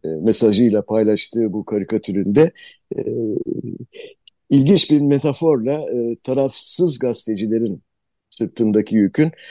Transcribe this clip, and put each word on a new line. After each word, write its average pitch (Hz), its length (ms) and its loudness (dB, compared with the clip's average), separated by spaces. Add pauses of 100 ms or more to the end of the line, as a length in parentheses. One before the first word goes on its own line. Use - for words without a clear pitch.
e, 80 40 -8
mesajıyla 104 760 2
paylaştığı 107 680 0
bu 104 120 -6
karikatüründe, 104 840 0 (460)
e, - 40 -2 (1500)
ilginç 147 420 4
bir 147 100 4
metaforla, 143 680 0
e, 120 520 -4
tarafsız 139 760 -2
gazetecilerin 110 840 -4 (480)
sırtındaki 107 640 0
yükün 101 360 2 (200)